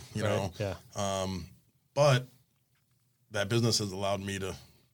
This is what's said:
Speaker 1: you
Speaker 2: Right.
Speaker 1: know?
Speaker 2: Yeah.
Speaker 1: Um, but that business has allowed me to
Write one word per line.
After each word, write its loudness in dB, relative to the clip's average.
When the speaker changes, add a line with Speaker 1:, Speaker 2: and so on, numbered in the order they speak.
Speaker 1:
you -2
Speaker 2:
Right. 2
Speaker 1:
know? 0
Speaker 2:
Yeah. -4
Speaker 1:
Um, -2
but 4
that 0
business 4
has -2
allowed -2
me -4
to -4